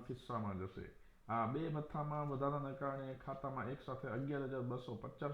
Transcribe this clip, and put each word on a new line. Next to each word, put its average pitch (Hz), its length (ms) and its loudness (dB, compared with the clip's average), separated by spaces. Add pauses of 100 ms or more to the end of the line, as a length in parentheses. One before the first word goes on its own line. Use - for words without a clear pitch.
ખિસ્સામાં 107 520 0
જશે. - 480 -6 (240)
આ 113 140 6
બે 156 240 2
ભથ્થામાં 147 600 0
વધારાના 139 420 2
કારણે 135 420 0
ખાતામાં 135 560 -2
એક 139 120 -4
સાથે 131 260 -4
અગિયાર 139 360 2
હજાર 131 180 0
બસો 123 340 -2
પચાસ - 380 -2